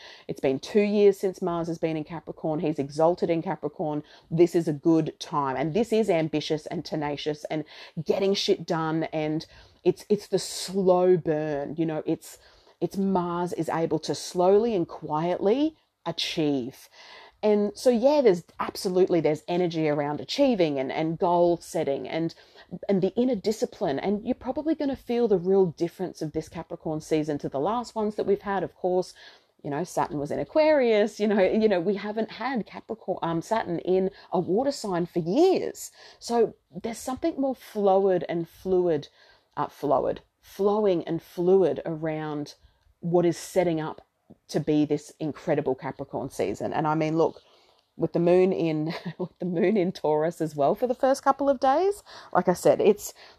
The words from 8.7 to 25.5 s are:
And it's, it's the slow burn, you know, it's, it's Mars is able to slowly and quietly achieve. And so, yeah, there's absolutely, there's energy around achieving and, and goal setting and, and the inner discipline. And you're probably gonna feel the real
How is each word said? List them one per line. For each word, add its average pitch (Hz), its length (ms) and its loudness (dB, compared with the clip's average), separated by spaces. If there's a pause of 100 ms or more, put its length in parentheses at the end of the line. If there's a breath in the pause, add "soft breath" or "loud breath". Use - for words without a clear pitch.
And 156 340 -4 (380 soft breath)
it's, - 240 0
it's 202 180 0
the 190 120 -2
slow 180 760 2
burn, 151 600 -4
you 165 100 -2
know, 156 200 -4
it's, - 320 -6 (420 soft breath)
it's - 160 -4
Mars 180 560 -2
is 160 160 -4
able 160 320 -2
to - 140 -4
slowly 202 600 2
and 170 140 -2
quietly 180 880 -2 (300 soft breath)
achieve. 143 840 -4 (540 loud breath)
And 208 320 2
so, - 140 0
yeah, 254 320 4
there's 185 240 4 (140)
absolutely, 180 640 0
there's 151 280 0
energy 170 400 0
around 147 320 -2
achieving 185 580 2
and, 135 140 -4
and 160 260 -2
goal 175 440 4
setting 139 440 -4
and, 165 280 -4 (540 loud breath)
and 196 120 4
the 185 140 0
inner 247 200 2
discipline. - 640 -2
And 208 280 -4
you're 240 80 -2
probably 294 400 -4
gonna 277 220 -4
feel 240 300 -2
the 202 120 2
real 190 280 4